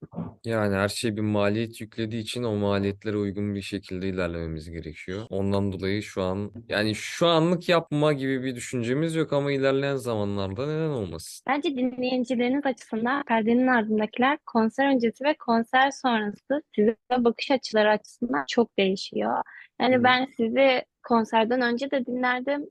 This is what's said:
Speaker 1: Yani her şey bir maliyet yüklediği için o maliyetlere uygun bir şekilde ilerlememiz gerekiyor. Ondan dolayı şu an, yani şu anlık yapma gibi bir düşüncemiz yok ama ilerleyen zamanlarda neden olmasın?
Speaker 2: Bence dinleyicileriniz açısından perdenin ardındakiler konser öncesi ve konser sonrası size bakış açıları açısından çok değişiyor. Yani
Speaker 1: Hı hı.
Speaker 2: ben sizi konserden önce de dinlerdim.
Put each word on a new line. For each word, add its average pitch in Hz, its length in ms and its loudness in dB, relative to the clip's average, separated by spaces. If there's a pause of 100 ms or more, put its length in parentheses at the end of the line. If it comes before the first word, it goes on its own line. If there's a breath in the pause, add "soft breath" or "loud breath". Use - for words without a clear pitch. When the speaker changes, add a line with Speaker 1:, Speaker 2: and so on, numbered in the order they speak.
(440)
Speaker 1:
Yani 107 300 2
her 98 140 4
şey 107 280 -2
bir 110 60 -2
maliyet 107 580 0
yüklediği 113 420 -6
için 123 200 -6
o 110 140 0
maliyetlere 101 600 0
uygun 101 380 -2
bir 98 80 -6
şekilde 95 460 -6
ilerlememiz 85 640 -4
gerekiyor. 82 600 -10
Ondan 98 420 0
dolayı 95 300 -4
şu - 200 -6
an, 98 300 -4 (160)
yani 107 260 0
şu - 320 -2
anlık 170 420 2
yapma 151 440 2
gibi 135 300 -2
bir 127 140 -6
düşüncemiz 131 580 -2
yok 160 180 -2
ama 143 200 0
ilerleyen 135 440 0
zamanlarda 104 720 -2
neden 156 240 -2
olmasın? 92 560 -8
Speaker 2:
Bence 294 300 -2
dinleyicileriniz 254 920 -2
açısından 254 580 -4
perdenin 233 420 2
ardındakiler 233 800 0
konser 254 480 2
öncesi 233 300 0
ve 302 100 2
konser 254 560 2
sonrası 233 720 -2 (120)
size 220 220 4 (220)
bakış 233 320 0
açıları 214 400 2
açısından 240 580 -2
çok - 300 2
değişiyor. 196 640 0 (380 loud breath)
Yani 254 140 4
Speaker 1:
Hı 254 60 4
hı. 240 40 4
Speaker 2:
ben 254 220 4 (100)
sizi 247 480 4 (240)
konserden 226 520 2
önce 240 300 -2
de 269 160 0
dinlerdim. 254 640 -2